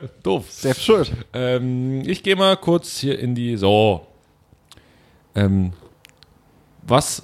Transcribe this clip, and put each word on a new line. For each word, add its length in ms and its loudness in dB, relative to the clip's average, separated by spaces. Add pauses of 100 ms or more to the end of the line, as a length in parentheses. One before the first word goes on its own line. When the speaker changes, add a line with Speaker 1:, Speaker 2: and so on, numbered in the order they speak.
Speaker 1:
<laughs> 220 -16
Doof. 260 -2
Speaker 2:
Selbst 340 -4
schuld. 280 2 (200)
Speaker 1:
Ähm, 720 -2
ich 200 -6
geh 100 2
mal 220 2
kurz 420 -2
hier 220 -2
in 160 -2
die, 200 -2
so. 480 4 (1300)
Ähm, 360 2 (1120)
was, 400 0